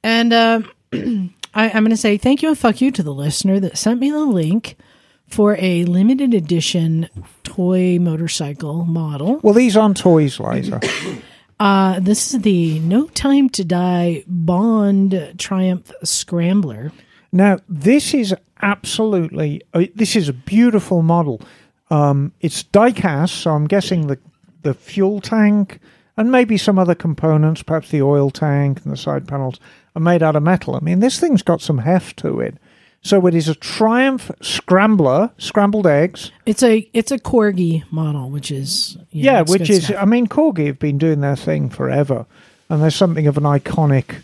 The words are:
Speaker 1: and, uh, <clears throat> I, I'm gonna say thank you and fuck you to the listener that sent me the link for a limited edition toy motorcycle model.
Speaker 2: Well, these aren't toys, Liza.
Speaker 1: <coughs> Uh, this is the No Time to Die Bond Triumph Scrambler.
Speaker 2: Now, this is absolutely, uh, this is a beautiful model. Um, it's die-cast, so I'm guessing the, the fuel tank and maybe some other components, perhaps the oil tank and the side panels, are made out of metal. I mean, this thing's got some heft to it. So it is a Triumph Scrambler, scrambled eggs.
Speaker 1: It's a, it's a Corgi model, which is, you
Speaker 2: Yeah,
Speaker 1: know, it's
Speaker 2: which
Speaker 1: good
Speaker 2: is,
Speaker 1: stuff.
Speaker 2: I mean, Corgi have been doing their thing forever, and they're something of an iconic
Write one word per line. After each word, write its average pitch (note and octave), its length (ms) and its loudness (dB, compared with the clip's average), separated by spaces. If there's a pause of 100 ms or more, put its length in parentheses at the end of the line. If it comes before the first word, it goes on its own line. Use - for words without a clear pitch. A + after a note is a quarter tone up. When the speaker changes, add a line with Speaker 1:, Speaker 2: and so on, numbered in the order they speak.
Speaker 1:
and, A#3 280 2
uh, A3+ 300 4 (140)
<clears throat> - 160 -16
I, A3 760 -4
I'm A3 120 0
gonna A3 140 2
say G#3+ 200 0
thank C4 260 0
you D#4 80 0
and D4 80 0
fuck A#3 220 0
you B3 120 2
to F#3+ 100 -4
the D3 120 -6
listener D3+ 440 -2
that F#3+ 200 -4
sent A#3 220 0
me C#4 100 0
the D4+ 140 -2
link F#3+ 520 -2 (500)
for G#3 320 0
a F3+ 260 0
limited A3+ 500 2
edition E3 760 -2 (340)
toy F3+ 560 0
motorcycle D#3+ 880 -4
model. E3 580 -4
Speaker 2:
Well, G#3 120 6
these A#3 220 4
aren't G#3+ 200 4
toys, D#3 420 2
Liza. - 480 -4
Speaker 1:
<coughs> - 40 -4 (680)
Uh, F#3+ 400 2
this G#3 340 0
is A#3 60 0
the E3+ 400 0
No G3+ 260 2
Time C#4 440 2
to G3 140 -6
Die F3 600 0
Bond G3 1120 0
Triumph F#3 540 -4 (100)
Scrambler. E3+ 880 -4 (400)
Speaker 2:
Now, F#3+ 280 4 (100)
this G3 440 0
is G#3+ 220 0 (260)
absolutely, G3 1000 -4 (100)
uh, E3+ 120 2 (100)
this A3 220 -2
is E3 120 0
a C#3 40 -4
beautiful G3 680 2
model. D#3+ 380 0 (500)
Um, C#3+ 500 2
it's - 240 -4
die-cast, F#3+ 720 0
so E3 160 -2
I'm D3+ 140 0
guessing F3+ 420 -2
the, C3+ 100 -4 (440)
the C#3 120 -2
fuel G3 460 -2
tank G#3 580 0 (380)
and A3+ 160 0
maybe A#3+ 240 2
some F#3+ 220 2
other F3 180 2
components, D#3 680 0
perhaps D#3+ 280 -6
the D3 120 0
oil C#3+ 280 2
tank C#3+ 520 -2
and C#3+ 100 -8
the C3+ 40 -8
side C#3 320 -6
panels, C3+ 320 -8 (360)
are E3 40 -6
made E3+ 220 2
out D#3 140 2
of D3 60 2
metal. E3 320 0
I B2+ 60 -4
mean, E3+ 200 0
this C4 200 0
thing's D4 220 2
got - 180 0
some D3 180 -2
heft E3+ 400 -2
to - 220 -6
it. - 160 -6 (460)
So F#3+ 240 2
it E3+ 80 4
is D#3+ 140 0
a D#3+ 60 -2
Triumph B3 760 -2 (100)
Scrambler, F#3+ 960 2
scrambled G3+ 500 0
eggs. D3+ 460 0 (140)
Speaker 1:
It's G#3+ 160 0
a, A3+ 320 2
it's A#3 180 -2
a C4 60 -4
Corgi F3+ 760 0
model, D3 380 -4
which C#3+ 200 -10
is, - 460 -6 (140)
you D#3 140 -4
Speaker 2:
Yeah, C4+ 100 4
Speaker 1:
know, F#3+ 80 4
it's D#3+ 80 -2
Speaker 2:
which F#3+ 100 2
Speaker 1:
good E3 100 -2
Speaker 2:
is, F#3 140 4
Speaker 1:
stuff. G3 180 -4
Speaker 2:
I G3 40 2
mean, A#3 200 2
Corgi G3+ 400 0
have C#3 120 -6
been C#3+ 180 -2
doing D3+ 240 0
their C#3 160 -2
thing D3 320 -4
forever, C3 560 -2 (460)
and D3+ 120 0
they're D#3+ 80 4
something D#3+ 360 0
of C#3+ 100 2
an D3 80 0
iconic C#3+ 800 0